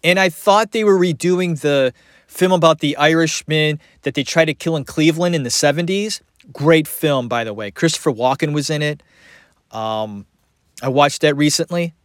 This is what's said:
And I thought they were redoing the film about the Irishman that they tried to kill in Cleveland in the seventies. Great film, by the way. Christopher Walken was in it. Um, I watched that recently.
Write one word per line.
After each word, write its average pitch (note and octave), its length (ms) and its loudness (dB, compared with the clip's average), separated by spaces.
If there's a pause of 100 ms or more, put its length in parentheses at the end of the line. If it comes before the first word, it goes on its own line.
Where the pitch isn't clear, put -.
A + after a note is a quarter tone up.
And F3+ 180 2
I F#3 80 2
thought G#3 440 2
they A3 120 0
were G3 140 4
redoing F3 640 0
the C#3 320 2 (340)
film F#3 260 0
about D#3+ 280 2
the C#3+ 160 -2
Irishman D3+ 840 0 (220)
that C#3 120 -6
they C#3+ 80 -4
tried D#3+ 240 2
to D#3 80 -4
kill E3 220 -4
in C#3 80 -6
Cleveland E3 500 0
in D3 100 -2
the A#2 60 -6
seventies. F3 720 -2 (320)
Great D#3 340 2
film, C#3 420 -2
by A#2 160 -4
the A2 100 -8
way. G#2 160 -8
Christopher D#3+ 420 -2
Walken B2+ 400 -2
was D3 160 -4
in D3+ 140 -2
it. D3 200 -6 (680)
Um, A2 560 -6 (560)
I B2+ 60 -4
watched C#3 340 2
that D3 140 4
recently. E3 580 -2 (100)